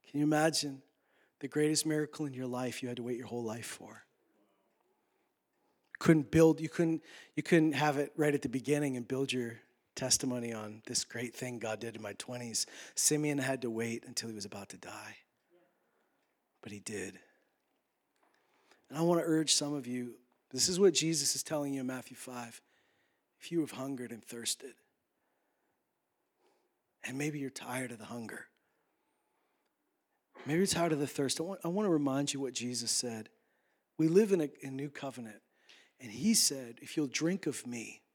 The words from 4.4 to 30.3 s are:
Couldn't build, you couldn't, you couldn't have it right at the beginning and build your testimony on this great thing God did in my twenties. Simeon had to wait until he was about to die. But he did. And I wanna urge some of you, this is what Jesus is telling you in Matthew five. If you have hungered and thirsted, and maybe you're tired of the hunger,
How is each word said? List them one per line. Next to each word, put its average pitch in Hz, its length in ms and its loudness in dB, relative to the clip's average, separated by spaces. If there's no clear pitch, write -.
Couldn't 156 320 6
build, 160 300 8
you 156 100 -6
couldn't, 165 320 0
you 151 60 0
couldn't 160 320 6
have 143 240 2
it 143 180 -2
right 151 200 4
at 139 80 -2
the 127 60 -2
beginning 135 480 0
and 120 100 -6
build 131 260 -2
your 117 240 -4
testimony 123 580 0
on 110 320 -10
this - 200 -2
great 120 280 -8
thing 123 240 -8
God 110 220 -4
did 113 160 -8
in 110 80 -10
my 101 100 -8
twenties. 120 540 -6
Simeon 151 460 2
had 131 240 0
to 117 80 -2
wait 113 340 -4
until 117 240 -8
he 110 60 -10
was 101 100 -10
about 101 240 -12
to 92 80 -14
die. - 380 -14
But 104 100 -14
he 101 80 -12
did. 95 380 -8
And 143 100 -6
I - 20 2
wanna 170 240 6
urge 160 300 4
some 147 180 0
of 131 140 -6
you, 123 260 -4
this 127 180 2
is 180 100 0
what 190 140 8
Jesus 156 420 0
is - 80 -4
telling 143 300 -4
you 135 80 -4
in 127 60 -4
Matthew 127 280 -8
five. 120 460 -12
If - 100 -10
you 170 80 2
have 147 120 -2
hungered 123 420 -8
and 110 100 -14
thirsted, 117 500 -6
and 127 140 -6
maybe 147 220 -2
you're 135 100 -4
tired 123 420 -6
of 117 60 -10
the 104 80 -14
hunger, 117 400 -10